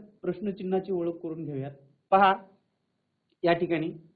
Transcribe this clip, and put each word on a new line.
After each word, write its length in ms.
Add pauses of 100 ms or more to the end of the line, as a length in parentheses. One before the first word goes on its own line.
(220)
प्रश्नचिन्हाची 720
ओळख 200
करून 340
घेऊयात. 260 (380)
पहा, 260 (1080)
या 100
ठिकाणी 380 (240)